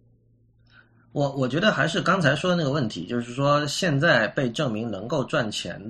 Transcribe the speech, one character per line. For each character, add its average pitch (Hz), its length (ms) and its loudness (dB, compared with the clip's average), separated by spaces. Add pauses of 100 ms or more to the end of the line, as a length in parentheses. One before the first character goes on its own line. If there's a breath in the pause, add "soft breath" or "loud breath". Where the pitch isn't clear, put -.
(1120 soft breath)
我， 143 200 0
我 135 140 0
觉 135 140 0
得 208 100 4
还 135 160 2
是 165 140 0
刚 180 180 2
才 147 160 4
说 180 160 0
的 175 60 2
那 165 80 0
个 135 60 0
问 135 180 0
题， 85 160 -8
就 120 160 -4
是 120 140 -8
说 143 320 2
现 143 340 0
在 139 280 4
被 131 220 -2
证 127 220 -2
明 110 180 -4
能 98 160 -8
够 139 180 -2
赚 120 260 -2
钱 87 280 -8 (120)